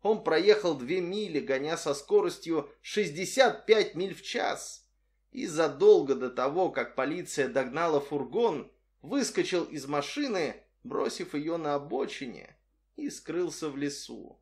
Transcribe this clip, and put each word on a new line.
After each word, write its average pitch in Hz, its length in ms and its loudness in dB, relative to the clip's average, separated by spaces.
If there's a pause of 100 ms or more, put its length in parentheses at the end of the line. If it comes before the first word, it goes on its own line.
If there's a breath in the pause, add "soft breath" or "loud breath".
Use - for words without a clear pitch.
Он 214 200 2
проехал 175 520 4
две 139 260 -2
мили, 180 380 -2
гоня 135 380 -2
со 143 180 -2
скоростью 170 720 0 (140 loud breath)
шестьдесят 190 800 0
пять 214 300 4
миль 180 180 -4
в - 80 -16
час. - 600 -6 (500)
И - 160 -8
задолго 156 680 6
до 123 140 -4
того, 143 400 0
как - 260 -4
полиция 147 520 -2
догнала 139 540 0
фургон, 151 680 -2 (320)
выскочил 180 600 0
из 135 240 -8
машины, 160 760 -2 (220)
бросив - 500 -4
её 156 240 -4
на 147 180 -2
обочине, 143 800 -6 (400)
и 285 120 -6
скрылся 160 600 -6
в 135 80 -10
лесу. 139 640 -8